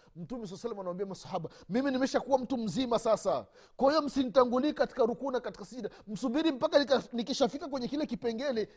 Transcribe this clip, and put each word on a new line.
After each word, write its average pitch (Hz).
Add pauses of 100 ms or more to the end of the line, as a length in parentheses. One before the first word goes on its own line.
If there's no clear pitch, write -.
(160)
Mtume 170
sallallahu 233
alaihi 180
wasallam 208
anawaambia 185
masahaba, 180 (200)
"Mimi 262
nimeshakuwa 262
mtu 254
mzima 226
sasa, 180 (300)
kwa 269
hiyo 311
msinitangulii 254
katika 262
rukuu 247
na 247
katika 202
sijida. 220 (180)
Msubiri 262
mpaka 302
nika-, 240
nikishafika 254
kwenye 254
kile 285
kipengele, 233